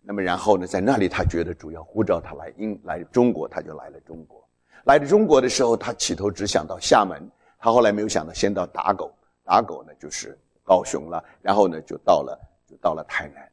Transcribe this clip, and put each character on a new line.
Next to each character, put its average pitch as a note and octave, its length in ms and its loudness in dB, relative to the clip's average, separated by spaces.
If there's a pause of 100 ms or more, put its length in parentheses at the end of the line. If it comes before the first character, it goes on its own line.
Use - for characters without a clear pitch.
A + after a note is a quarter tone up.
那 G#2 60 -10
么 G2+ 80 -4
然 F2+ 160 -2
后 G#2 180 2
呢， F2+ 120 -6
在 F#2+ 120 -2
那 B2 180 2
里 F#2 120 0
他 F2+ 140 -4
觉 E2+ 200 -2
得 F2 80 -6
主 D#2 200 -14
要 D#2+ 120 -16
呼 G#2+ 200 -4
召 F2+ 180 0
他 - 140 -18
来 D#2+ 220 -16
英-， G#2 280 -8
来 E2+ 200 -8
中 B2 280 2
国， D#2 140 -6
他 - 120 -10
就 D#2 160 -12
来 C2+ 140 -16
了 D#2 120 -20
中 D#2+ 240 -20
国。 - 220 -20 (360)
来 C#3+ 160 6
了 C#3+ 80 -2
中 G#3 180 4
国 D3 160 6
的 B2 80 0
时 C3 140 0
候， A#2 120 4
他 A#2+ 180 -8
起 - 200 -6
头 G2 160 -2
只 G2 160 -6
想 E2+ 200 -2
到 F2+ 140 -12
厦 A#2 240 4
门， F2+ 240 -6 (300)
他 A2+ 140 2
后 B2 100 6
来 G#2+ 100 6
没 G#2 120 -2
有 G#2+ 40 -2
想 F#2 180 -2
到 E2 60 -14
先 G2+ 220 -2
到 F2+ 140 -4
打 - 260 -2
狗， F2 180 -6 (320)
打 G2+ 200 4
狗 D2 200 -12
呢 D2+ 160 -20
就 D2 120 -16
是 - 260 -14 (260)
高 F#2 200 4
雄 D#2+ 260 -8
了， E2+ 140 -8 (180)
然 G2 140 0
后 G2+ 120 4
呢 D#2+ 140 -6
就 - 240 -14
到 D#2+ 160 4
了， C2+ 180 -12 (280)
就 - 100 -20
到 E2 160 -2
了 D#2 120 -8
台 - 280 -10
南。 - 200 -20